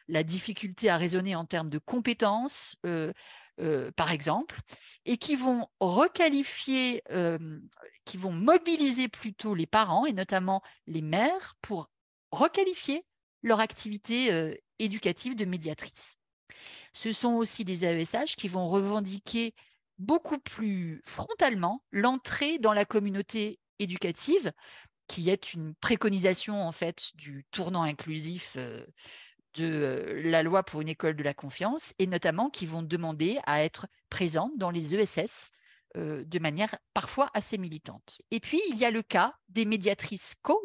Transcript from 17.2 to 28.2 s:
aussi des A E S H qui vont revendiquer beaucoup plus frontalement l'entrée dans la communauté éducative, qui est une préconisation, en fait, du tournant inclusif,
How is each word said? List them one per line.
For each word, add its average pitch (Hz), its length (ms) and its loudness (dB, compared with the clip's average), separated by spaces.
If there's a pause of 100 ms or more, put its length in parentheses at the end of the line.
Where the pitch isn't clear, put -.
aussi 226 320 2
des 180 180 -4
A 175 100 4
E 165 60 2
S 165 140 -2
H 285 220 0
qui - 120 -6
vont 180 200 -2
revendiquer 202 880 0 (460)
beaucoup 285 400 0
plus 185 640 -4
frontalement 240 880 0
l'entrée 262 640 0
dans 220 160 4
la 208 120 4
communauté 208 760 -2 (180)
éducative, 196 760 0 (560)
qui 175 220 -2
est 196 240 0
une 156 220 -8
préconisation, 196 840 2
en 170 120 -2
fait, - 440 -4
du 143 360 -14
tournant 175 320 0
inclusif, 156 720 -6